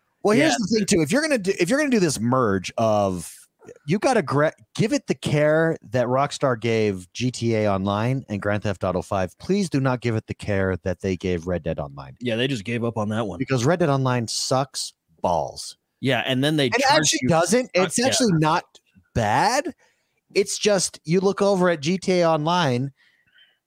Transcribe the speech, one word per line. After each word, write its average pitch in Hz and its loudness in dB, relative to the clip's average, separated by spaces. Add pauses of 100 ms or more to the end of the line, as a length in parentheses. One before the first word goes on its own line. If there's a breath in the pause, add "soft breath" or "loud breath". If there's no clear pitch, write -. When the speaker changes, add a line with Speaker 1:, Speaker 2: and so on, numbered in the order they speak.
(240)
Speaker 1:
Well, 208 4
here's 302 4
Speaker 2:
yeah. 254 0
Speaker 1:
the 202 -4 (120)
thing, 202 -2
too. 170 2
If 147 0
you're 262 2
gonna 302 0
do, 190 -2
if 175 0
you're 262 2
gonna 294 0
do 233 4
this 151 0
merge 113 0
of, 101 0 (520)
you 175 0
gotta 254 2
gra-, 143 0 (240)
give 220 0
it 285 -2
the 170 0
care 156 2 (140)
that 120 0
Rockstar 131 0
gave 107 0
G 123 -4
T 117 -2
A 107 2
Online 101 0
and 101 -6
Grand 104 -2
Theft 101 -4
Auto 90 0
five. 95 -4
Please 190 -2
do 143 0
not 127 0
give 117 0
it 110 -6
the 104 -8
care 95 -2
that 92 -4
they 95 -2
gave 87 -4
Red 87 -4
Dead 78 -4
Online. 69 -12
Speaker 2:
Yeah, 120 -4
they 120 0
just 120 -6
gave 120 -4
up 117 -4
on 107 -2
that 110 -4
one. 87 -8
Speaker 1:
Because 131 -2
Red 165 2
Dead 165 2
Online 131 0
sucks - -4 (300)
balls. 82 -4 (240)
Speaker 2:
Yeah, 123 0
and 131 0
then 151 0
they 139 2
Speaker 1:
It 120 -2
Speaker 2:
charge 277 2
Speaker 1:
actually - 0
Speaker 2:
you - 0
Speaker 1:
doesn't. 170 2 (100)
Speaker 2:
uh, 180 2
Speaker 1:
It's - -2
Speaker 2:
yeah. 240 2
Speaker 1:
actually 240 2
not 156 2 (520)
bad. 180 0 (640)
It's 196 0
just, 202 0
you 165 2
look 190 0
over 196 4
at 170 0
G 170 -2
T 180 0
A 165 4
Online, 151 0 (760 soft breath)